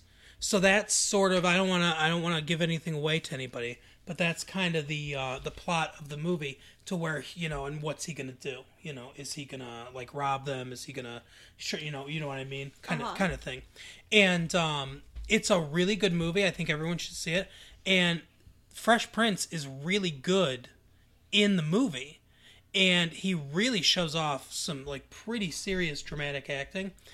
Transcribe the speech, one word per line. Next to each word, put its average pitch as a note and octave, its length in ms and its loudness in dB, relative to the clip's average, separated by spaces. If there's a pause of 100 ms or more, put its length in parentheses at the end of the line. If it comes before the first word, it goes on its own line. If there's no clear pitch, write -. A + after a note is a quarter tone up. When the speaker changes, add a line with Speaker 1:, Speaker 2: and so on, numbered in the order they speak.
(380)
Speaker 1:
so - 200 2
that's G3 360 4
sort G3 380 4
of, F3+ 120 2
I F3 120 6
don't F#3+ 120 4
wanna, F3 300 2
I D#3 100 4
don't E3+ 140 0
wanna E3 200 0
give D#3+ 180 0
anything E3 340 0
away D3+ 260 0
to D#3+ 140 -10
anybody, B2 440 -6 (280)
but E3 120 -8
that's E3+ 260 0
kinda E3+ 380 0
the, D3 320 -4
uh, C3 240 -4
the D3 120 -6
plot D#3+ 480 -2
of D3 100 -16
the D3 80 -10
movie, D3+ 420 -4 (280)
to F#3+ 100 -4
where, D#3+ 280 -2 (100)
you E3+ 140 -4
know, C#3 180 -4
and D3+ 160 -8
what's D3+ 240 -6
he E3+ 60 -8
gonna C3+ 200 -8
do? B2+ 300 -10 (200)
You D#3 100 -10
know, C3 240 -14
is C#3+ 180 -10
he D3 100 -8
gonna, A#2+ 500 -10
like, B2 180 -10
rob C#3 340 0
them? B2+ 260 -4
Is A#2+ 120 -12
he - 80 -12
gonna, A#2+ 300 -10 (340)
sure, - 220 -6
you D3+ 140 -6
know, C#3 160 -8
you D#3+ 120 -4
know D3+ 60 -4
what C3+ 120 -6
I C3+ 60 -6
mean? C#3 280 -8 (100)
Kinda, E3+ 240 -2
Speaker 2:
Uh-huh. G#3+ 80 -4
Speaker 1:
kinda E3+ 220 0
thing. C3 260 -10 (480)
And, F3+ 440 6
um, C#3+ 480 0 (260)
it's G#3+ 220 4
a F#3+ 100 6
really F3 360 2
good F#3+ 160 2
movie. E3+ 320 2
I F3+ 60 4
think D#3+ 180 -4
everyone D#3+ 300 0
should - 160 -8
see - 200 -6
it. - 140 0 (380)
And F3+ 360 4 (480)
Fresh - 420 4
Prince G#3+ 400 2
is D3+ 160 -4
really E3+ 420 -2
good C#3+ 580 0 (600)
in G3+ 260 6
the E3+ 60 2
movie. D#3 560 0 (560)
And F3+ 380 6
he F#3+ 220 -2
really E3+ 480 0
shows E3 340 2
off D3+ 360 -2
some, C3+ 320 -6
like, C#3 260 -10
pretty A3 420 -6
serious F3+ 500 -2
dramatic C#3+ 480 -6
acting. F3+ 420 -6 (220)